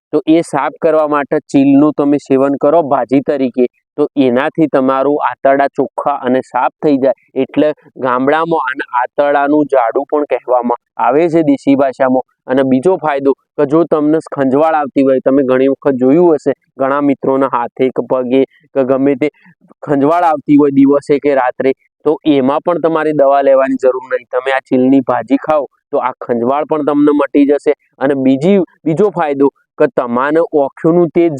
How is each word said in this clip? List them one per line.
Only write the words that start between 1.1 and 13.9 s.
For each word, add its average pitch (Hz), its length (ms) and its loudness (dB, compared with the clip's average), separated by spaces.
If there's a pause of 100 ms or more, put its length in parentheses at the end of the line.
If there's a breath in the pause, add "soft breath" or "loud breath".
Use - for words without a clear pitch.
ચીલનું 139 580 2
તમે 143 200 0
સેવન 135 340 0 (100)
કરો 151 220 2
ભાજી 135 380 -2
તરીકે, 131 460 -2 (300)
તો 147 200 -2
એનાથી 139 500 0
તમારું 135 520 -2 (100)
આંતરડા 139 380 0
ચોખ્ખા - 480 -4
અને 127 260 -2
સાફ 131 320 -4 (100)
થઈ 143 140 2
જાય. 127 160 0 (220)
એટલે 143 380 -2 (240 soft breath)
ગામડામાં 143 640 -2
આને 127 400 -6
આંતરડાનું 143 640 0
જાડુ 131 460 0
પણ 147 140 -2
કહેવામાં 120 520 -2 (200)
આવે 135 320 0
છે 165 140 0
દેશી 139 320 0
ભાષામાં. 131 480 0 (240)
અને 131 160 0
બીજો 131 340 0
ફાયદો 139 360 -2
કે - 340 -4
જો 160 180 2
તમને 151 340 0